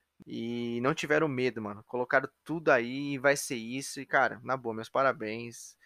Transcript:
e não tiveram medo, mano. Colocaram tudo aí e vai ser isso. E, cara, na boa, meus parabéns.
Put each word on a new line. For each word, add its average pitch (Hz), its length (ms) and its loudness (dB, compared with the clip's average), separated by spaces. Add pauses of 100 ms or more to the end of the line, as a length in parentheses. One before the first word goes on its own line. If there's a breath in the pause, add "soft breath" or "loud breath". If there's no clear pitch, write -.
(260)
e 120 560 -4
não 139 120 2
tiveram 151 340 2
medo, 127 320 0
mano. 104 260 -8
Colocaram 135 420 0 (160)
tudo 156 260 0
aí 135 440 2
e 135 40 -6
vai 139 180 4
ser 139 200 -4
isso. 123 440 -8
E, 131 60 -12
cara, 113 360 2
na 123 140 -2
boa, 120 180 -4
meus 110 140 -8
parabéns. 117 960 -2